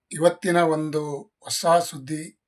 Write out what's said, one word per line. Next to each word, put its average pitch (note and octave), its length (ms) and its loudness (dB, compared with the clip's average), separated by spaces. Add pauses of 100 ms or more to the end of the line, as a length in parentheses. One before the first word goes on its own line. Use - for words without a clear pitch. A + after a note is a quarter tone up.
(120)
ಇವತ್ತಿನ F3 440 2
ಒಂದು D#3 640 0 (180)
ಹೊಸ - 260 -6 (240)
ಸುದ್ದಿ, D3+ 580 -10